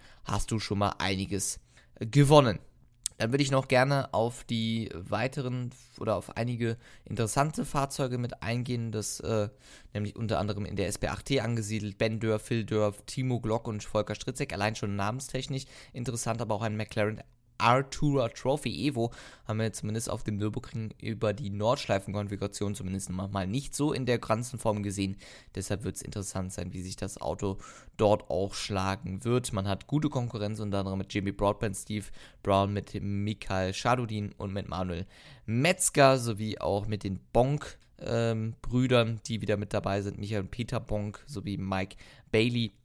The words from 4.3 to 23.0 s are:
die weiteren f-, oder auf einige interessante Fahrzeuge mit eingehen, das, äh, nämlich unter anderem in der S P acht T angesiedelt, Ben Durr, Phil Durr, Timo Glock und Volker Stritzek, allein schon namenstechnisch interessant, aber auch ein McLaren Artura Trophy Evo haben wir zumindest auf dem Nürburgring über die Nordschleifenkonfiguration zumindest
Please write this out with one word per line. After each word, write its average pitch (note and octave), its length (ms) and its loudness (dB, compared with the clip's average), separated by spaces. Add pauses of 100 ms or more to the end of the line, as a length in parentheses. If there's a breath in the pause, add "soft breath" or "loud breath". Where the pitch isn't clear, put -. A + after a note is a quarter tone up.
die A2+ 500 -2
weiteren B2 800 -4
f-, - 300 -18
oder A2 160 2
auf - 200 -8
einige A#2 400 -2 (280 loud breath)
interessante C#3 600 0
Fahrzeuge C3+ 540 -2
mit A#2+ 240 -6
eingehen, A#2+ 480 -2
das, G#2+ 300 -4
äh, G#2 280 0 (440 loud breath)
nämlich G#2 240 -4
unter G#2 240 0
anderem G#2 240 -2
in F#2 120 -6
der F#2+ 120 0
S - 100 -4
P - 80 -2
acht - 200 -4
T C3+ 140 4
angesiedelt, G#2+ 560 -2
Ben A2+ 220 0
Durr, G#2+ 220 2
Phil A#2 240 0
Durr, G#2+ 280 2 (140)
Timo B2+ 340 0
Glock A2 280 0
und G#2+ 160 -6
Volker G#2 320 0
Stritzek, C3 360 -6
allein G#2 220 0
schon G2+ 220 -4
namenstechnisch C3 680 -4 (280 loud breath)
interessant, A#2 480 -2
aber A2 160 0
auch G2 60 -2
ein G#2+ 140 0
McLaren G#2+ 460 -2 (340)
Artura C3+ 720 4
Trophy B2+ 580 0
Evo A#2+ 240 0 (340 loud breath)
haben A2 140 -2
wir A2 120 0
zumindest - 380 -4
auf - 140 -4
dem G#2 140 -2
Nürburgring G#2+ 640 -4
über A2 320 0
die G2+ 180 -4
Nordschleifenkonfiguration G2+ 1200 0
zumindest F#2+ 360 -4